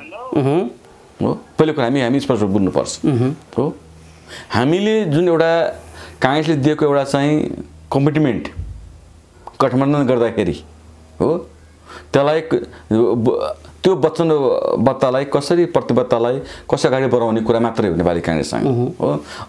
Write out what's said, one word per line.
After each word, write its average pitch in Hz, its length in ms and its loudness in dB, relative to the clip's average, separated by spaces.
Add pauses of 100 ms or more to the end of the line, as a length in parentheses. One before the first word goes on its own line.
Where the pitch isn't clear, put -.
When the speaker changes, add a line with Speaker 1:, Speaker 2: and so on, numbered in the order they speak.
(380)
Speaker 1:
उहुँ। 151 320 0 (520)
Speaker 2:
हो, 123 120 0 (260)
पहिलो 156 140 2
कुरा 135 140 -2
हामी, 139 140 0
हामी 127 180 0
स्पष्ट 110 240 0
बुझ्नुपर्छ। 95 640 0
Speaker 1:
उहुँ। 131 320 0 (200)
Speaker 2:
हो, 147 180 -2 (800)
हामीले 196 520 2
जुन 165 220 0
एउटा 165 340 2 (600)
काङ्ग्रेसले 151 340 2
दिएको 151 300 2
एउटा 143 180 2
चाहिँ 143 600 0 (300)
commitment 139 560 0 (1120)
गठबन्धन 139 420 2
गर्दाखेरि, 110 600 0 (560)
हो, 151 180 0 (760)
त्यसलाई 147 280 2
क-, - 260 -2 (260)
ब-, 110 600 0 (280)
त्यो 185 120 4
वचनबद्धतालाई 135 1300 0
कसरी, 160 400 2
प्रतिबद्धतालाई 123 760 0
कसरी - 480 -2
अगाडि 131 200 2
बढाउने 113 340 2
कुरा 117 180 2
मात्रै 113 300 0
हो 82 60 -2
नेपाली 85 260 0
काङ्ग्रेससँग। 80 440 -2
Speaker 1:
उहुँ। 123 340 -2
Speaker 2:
हो, 147 240 -2 (240)